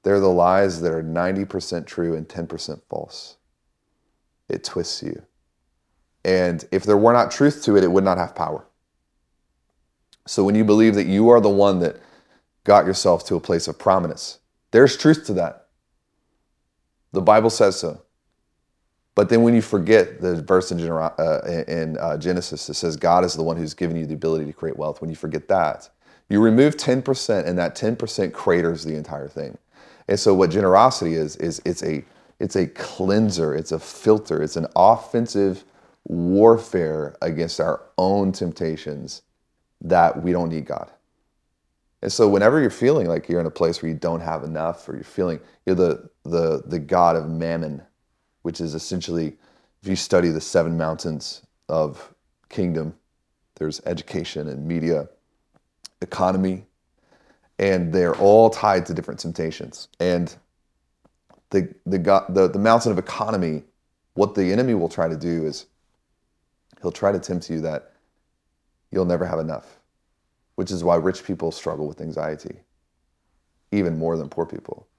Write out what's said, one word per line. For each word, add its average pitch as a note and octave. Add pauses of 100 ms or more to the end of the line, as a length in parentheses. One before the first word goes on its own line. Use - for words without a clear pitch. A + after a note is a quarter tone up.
They're G2+
the G2
lies F2+
that E2+
are D#2+
ninety F2+
percent F2
true E2+
and D#2+
ten E2+
percent D#2+
false. - (1080)
It -
twists -
you. - (1000)
And F2+
if F#2+
there G#2
were A2+
not A#2
truth C#3+
to G#2
it, F#2+
it F2
would F#2+
not F#2
have E2+
power. D#2 (1600)
So -
when G2+
you A2
believe G#2+
that G2+
you G2+
are A#2+
the G#2
one G2+
that F2 (680)
got G2+
yourself F#2
to F2+
a E2
place E2+
of D#2
prominence, - (320)
there's C3
truth D3+
to G#2+
that. F2 (1400)
The F#2+
Bible A2
says G2+
so. D#2+ (1120)
But G2+
then A#2
when A#2
you A2+
forget G2+
the F2
verse F#2
in F2
Genera-, E2
uh, D#2+
in, E2+
in, D#2+
uh, D2+
Genesis E2+
that D2
says D#2
God F2
is F2+
the D#2+
one E2
who's D#2+
given E2+
you E2
the D2+
ability D#2+
to D2
create -
wealth, D2+
when E2
you D#2+
forget D#2
that, E2+ (400)
you G#2
remove B2
ten C3
percent, A2
and F2+
that F2
ten A#2
percent G2+
craters E2+
the D#2
entire C#2+
thing. C#2+ (500)
And G2
so G#2
what F#2
generosity F#2+
is, D#2
is D#2+
it's F2
a, D#2 (360)
it's -
a F2+
cleanser, F#2+
it's D#2+
a D#2+
filter, G#2
it's D#2
an D#2+
offensive G2+ (400)
warfare F2
against E2
our D#2+ (140)
own F#2+
temptations D#2 (600)
that E2+
we F2
don't F2
need D#2
God. G1+ (1120)
And -
so A2+
whenever G#2
you're B2+
feeling B2
like D#2+
you're E2+
in E2+
a D#2
place E2+
where E2
you D#2+
don't E2+
have D#2+
enough, D#2+
or -
you're -
feeling, F2 (260)
you're F#2
the, F2 (140)
the, D#2+
the E2+
god E2+
of D#2+
mammon, E2 (640)
which E2+
is D#2+
essentially, E2 (460)
if -
you F#2+
study F2
the D#2+
seven E2
mountains D#2+ (260)
of D#2 (340)
kingdom, E2 (600)
there's D#2
education D#2+
and C#2+
media, E2 (880)
economy, F#2 (920)
and F#2
they're F2
all G#2+
tied G2
to F2+
different -
temptations. - (120)
And F2 (1120)
the, F#2 (140)
the F#2+
go-, F#2+
the, F#2
the F#2
mountain A2+
of F#2
economy, F#2 (500)
what G#2
the F#2
enemy A#2+
will E2+
try E2
to D#2+
do E2
is - (1160)
he'll F2
try G2
to G2
tempt F2
you D#2+
that D#2 (960)
you'll F#2
never F2
have E2+
enough, D#2 (720)
which F#2+
is F2+
why E2+
rich F2+
people E2
struggle D2+
with D2+
anxiety, D#2 (1120)
even F2+
more E2
than D2+
poor E2+
people. - (120)